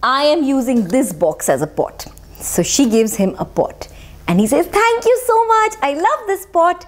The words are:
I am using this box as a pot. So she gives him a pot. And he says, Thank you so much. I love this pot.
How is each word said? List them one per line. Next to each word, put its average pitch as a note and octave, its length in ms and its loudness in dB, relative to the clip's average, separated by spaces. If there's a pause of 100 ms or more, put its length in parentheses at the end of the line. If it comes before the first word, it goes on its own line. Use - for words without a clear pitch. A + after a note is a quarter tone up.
I C4+ 200 0
am D4+ 200 2
using C4 440 0
this A#3 240 0
box D#3+ 380 -2
as C3+ 120 0
a D#3 60 -2
pot. - 380 -6 (340)
So - 220 -4
she A#3+ 280 2
gives A3 260 2
him F#3+ 240 0
a E3+ 60 -4
pot. - 420 -4 (400)
And F3 120 2
he G#3+ 80 2
says, D4 200 0
Thank A#4 380 0
you B4 200 2
so A4+ 220 2
much. A4 340 2
I C#4+ 120 0
love A4 340 0
this F#4+ 180 -4
pot. F4 420 0